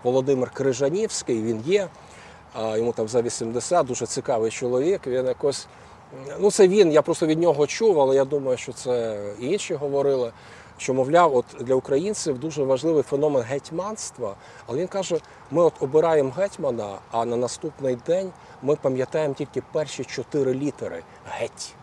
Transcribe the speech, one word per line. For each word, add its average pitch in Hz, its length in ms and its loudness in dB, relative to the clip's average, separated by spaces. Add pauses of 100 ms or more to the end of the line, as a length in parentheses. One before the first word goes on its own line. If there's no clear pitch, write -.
Володимир 127 500 2
Крижанівський, 139 880 -2
він 110 240 -2
є, 190 220 2 (680)
а, 110 240 -4
йому 117 160 0
там 110 140 -2
за 117 140 2
вісімдесят, 120 640 -2
дуже 123 200 -4
цікавий 113 460 -2
чоловік, 135 560 -2
він 127 180 -2
якось, 131 420 -4 (720)
ну, 196 120 4
це 196 160 8
він, 185 240 6
я 151 100 6
просто 170 240 0
від 156 140 2
нього 151 280 4
чув, 202 340 2
але 135 140 4
я 139 100 4
думаю, 135 320 -2
що - 160 -10
це 117 460 -4 (200)
і 123 80 -6
інші 190 280 -4
говорили. 139 560 0 (480)
Що, - 140 -2
мовляв, 139 420 4
от 123 100 2 (140)
для 127 160 0
українців 139 640 -2
дуже 147 240 -4
важливий 135 400 2
феномен 143 400 0
гетьманства, 143 920 -8 (320)
але 117 120 -4
він 180 80 -2
каже: 180 320 -2 (320)
Ми 165 120 4
от 156 160 6
обираємо 147 580 2
гетьмана, 123 600 -4 (140)
а 117 140 0
на 120 120 -2
наступний 131 580 -4 (120)
день 185 240 -2 (300)
ми 139 140 2
пам'ятаємо 139 580 -2
тільки 135 280 -8 (100)
перші 147 320 -6
чотири 131 500 -2
літери 131 500 -6 (220)
"геть". - 580 -10